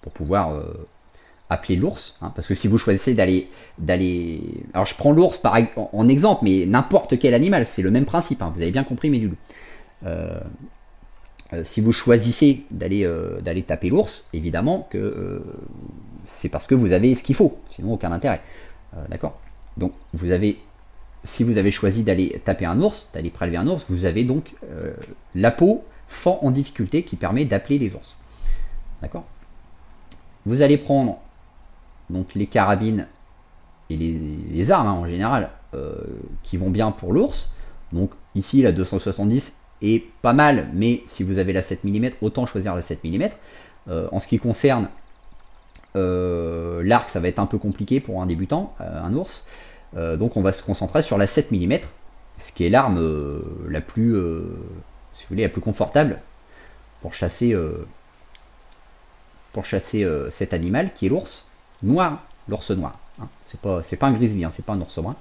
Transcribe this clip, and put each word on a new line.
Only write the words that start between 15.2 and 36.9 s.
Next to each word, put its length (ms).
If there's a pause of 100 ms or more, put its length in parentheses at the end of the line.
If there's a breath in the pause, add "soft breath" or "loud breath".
c'est 260
parce 160
que 80
vous 200
avez 200
ce 100
qu'il 120
faut, 240 (100)
sinon 240
aucun 180
intérêt, 300 (540 loud breath)
euh, 140
d'accord ? 280 (400)
Donc 140 (220)
vous 180
avez, 260 (680)
si 200
vous 160
avez 100
choisi 340
d'aller 400
taper 220
un 160
ours, 320
d'aller 160
prélever 280
un 100
ours, 200
vous 180
avez 180
donc, 300 (100)
euh, 300 (420)
la 160
peau 320 (240 soft breath)
fan 340
en 80
difficulté 540
qui 140
permet 280
d'appeler 320
les 160
ours, 220 (880 soft breath)
d'accord ? 220 (1200)
Vous 160
allez 140
prendre 420 (920)
donc 240
les 100
carabines 640 (840)
et 80
les, 240 (300)
les 180
armes, 180
hein, 40
en 160
général, 420 (240)
euh, 220 (480)
qui 120
vont 140
bien 220